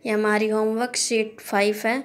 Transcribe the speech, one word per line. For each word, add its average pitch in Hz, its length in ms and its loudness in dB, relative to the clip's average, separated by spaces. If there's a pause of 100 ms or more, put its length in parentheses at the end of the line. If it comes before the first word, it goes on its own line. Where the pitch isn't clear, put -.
ये 220 60 0
हमारी 214 360 2
होमवर्क 220 480 0
शीट 220 440 -2
फ़ाइव 208 440 0
है। 247 200 -2